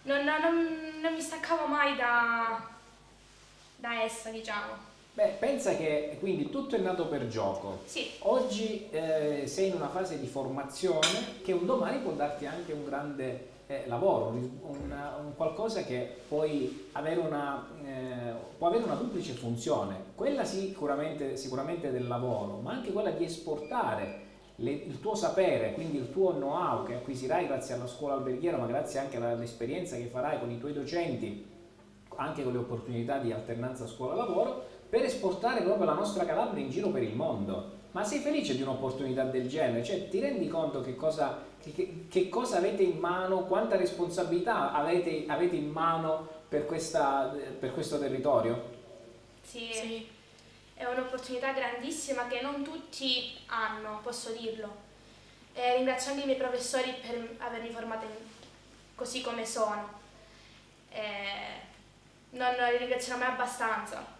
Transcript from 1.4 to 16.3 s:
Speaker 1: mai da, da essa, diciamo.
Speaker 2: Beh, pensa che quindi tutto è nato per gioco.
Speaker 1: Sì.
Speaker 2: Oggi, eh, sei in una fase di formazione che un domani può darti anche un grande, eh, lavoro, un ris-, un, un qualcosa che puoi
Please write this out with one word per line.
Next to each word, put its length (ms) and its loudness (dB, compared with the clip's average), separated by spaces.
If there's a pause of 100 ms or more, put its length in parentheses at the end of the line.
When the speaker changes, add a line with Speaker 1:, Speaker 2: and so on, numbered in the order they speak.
Speaker 1:
mai 280 4
da, 720 2 (1080)
da 260 -2
essa, 300 -2
diciamo. 560 -6 (240)
Speaker 2:
Beh, 260 4
pensa 380 2
che 440 2
quindi 300 2
tutto 280 0
è 20 6
nato 280 2
per 200 0
gioco. 560 0
Speaker 1:
Sì. 260 -6 (100)
Speaker 2:
Oggi, 680 2
eh, 580 2
sei 200 2
in 60 2
una 160 0
fase 280 -2
di 100 -4
formazione 1160 0
che 80 -2
un 140 2
domani 320 2
può 160 -2
darti 320 -2
anche 260 -6
un 140 -4
grande, 600 -4 (200)
eh, 200 -4
lavoro, 400 4
un 120 -2
ris-, 120 -4 (100)
un, 340 -8 (300)
un 100 -10
qualcosa 480 0
che 420 -2
puoi 680 0